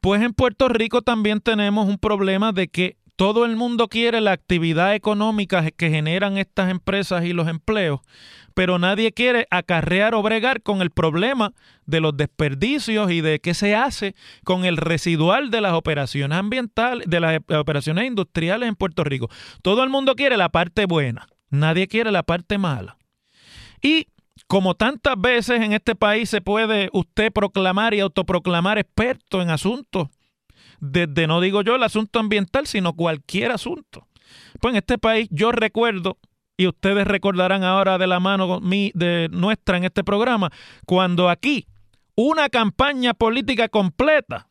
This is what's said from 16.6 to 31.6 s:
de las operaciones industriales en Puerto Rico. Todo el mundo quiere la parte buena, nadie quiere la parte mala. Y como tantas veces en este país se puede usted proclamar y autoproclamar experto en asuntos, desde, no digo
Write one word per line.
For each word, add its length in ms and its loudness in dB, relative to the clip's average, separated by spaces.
de 100 2
las 300 0
operaciones 560 -2
industriales 600 -4
en 80 -4
Puerto 280 -4
Rico. 260 -4
Todo 220 2
el 60 0
mundo 260 0
quiere 220 2
la 120 2
parte 360 0
buena, 420 -2
nadie 380 2
quiere 240 -2
la 120 0
parte 340 -2
mala. 400 -4
Y 260 0
como 280 2
tantas 420 0
veces 440 2
en 100 0
este 240 0
país 340 2
se 120 -2
puede 500 0
usted 400 -2
proclamar 640 0
y 80 0
autoproclamar 760 0
experto 640 -4
en 80 -2
asuntos, 600 -4
desde, 480 0
no 140 2
digo 200 0